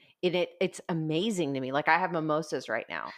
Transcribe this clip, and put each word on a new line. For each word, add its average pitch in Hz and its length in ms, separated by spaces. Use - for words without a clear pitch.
And 175 120
it, 180 140
it's 185 280
amazing 165 640
to 135 60
me. 131 120
Like, 147 160
I 160 100
have 180 140
mimosas 156 560
right 113 200
now - 280